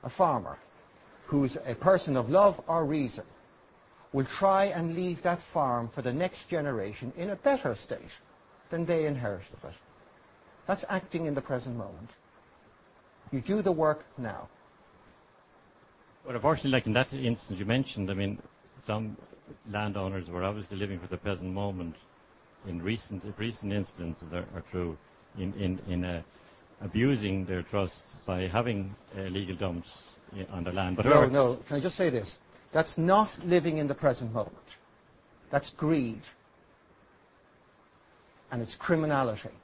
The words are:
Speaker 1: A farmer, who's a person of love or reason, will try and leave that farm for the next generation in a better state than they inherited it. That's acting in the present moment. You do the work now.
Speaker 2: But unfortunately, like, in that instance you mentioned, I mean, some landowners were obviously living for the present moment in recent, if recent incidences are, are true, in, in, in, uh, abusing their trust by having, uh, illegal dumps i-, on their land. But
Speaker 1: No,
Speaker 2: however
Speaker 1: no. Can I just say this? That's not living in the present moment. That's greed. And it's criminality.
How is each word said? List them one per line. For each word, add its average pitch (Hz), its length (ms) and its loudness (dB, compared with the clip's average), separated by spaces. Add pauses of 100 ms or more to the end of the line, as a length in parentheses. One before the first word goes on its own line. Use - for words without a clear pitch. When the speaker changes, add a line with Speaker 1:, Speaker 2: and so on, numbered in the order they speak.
Speaker 1:
A 135 60 -6
farmer, 139 480 2 (680)
who's 139 280 2 (120)
a 120 80 -2
person 165 420 4
of 120 140 0
love 196 360 6
or 165 180 2
reason, 139 400 -2 (840)
will 135 140 2
try 196 400 4
and 170 300 -2
leave 180 260 -2
that 175 200 2
farm 123 460 0
for 131 140 -8
the 123 100 -2
next 175 380 -2
generation 131 640 -2
in 185 140 -6
a 196 60 -4
better 262 400 2
state - 440 -10 (520)
than 170 140 -2
they 160 200 2
inherited 117 580 -4
it. 76 120 -14 (920)
That's 196 240 -2
acting 175 380 -2
in 147 80 0
the 135 60 -2
present 123 360 -4
moment. 98 400 -12 (1120)
You 139 100 -2
do 202 200 0
the 190 100 4
work 156 340 2 (120)
now. 110 320 -8 (1800)
Speaker 2:
But 131 100 -8
unfortunately, 139 360 2
like, 127 160 4
in 107 60 2
that 127 200 4
instance 117 460 -2
you 101 60 -2
mentioned, 110 440 0
I 98 60 0
mean, 101 240 -2 (440)
some 107 320 -4 (560)
landowners 98 600 -2
were 90 120 -2
obviously 101 340 -4
living 95 220 -4
for 90 80 -12
the 90 100 -6
present 92 360 -4
moment 95 420 -4 (720)
in 85 140 -6
recent, 101 440 -4
if 104 140 -10
recent 104 320 -4
incidences 87 600 -6
are, 90 120 -4 (120)
are 82 140 -8
true, 87 260 -4 (400)
in, 98 160 -4
in, 92 340 -2
in, 90 160 -2
uh, 87 180 -4 (600)
abusing 104 640 2
their 90 160 -2
trust 95 420 -2 (220)
by 92 220 -2
having, 101 460 0 (240)
uh, 95 40 -6
illegal 95 340 -4
dumps 87 600 -6 (200)
i-, 95 160 -8
on 90 120 -6
their 90 100 -4
land. 92 240 0
But 107 80 2
Speaker 1:
No, 135 80 8
Speaker 2:
however 143 180 8
Speaker 1:
no. 135 240 4 (120)
Can 143 100 -2
I - 20 0
just 170 160 -2
say 180 140 2
this? 113 300 -4 (320)
That's 160 260 2
not 196 480 4
living 170 320 4
in 147 100 0
the 139 80 -2
present 120 380 2
moment. - 440 -6 (720)
That's 143 200 0
greed. 131 500 0 (2250)
And 120 100 -4
it's 113 140 -8
criminality. 143 760 0 (140)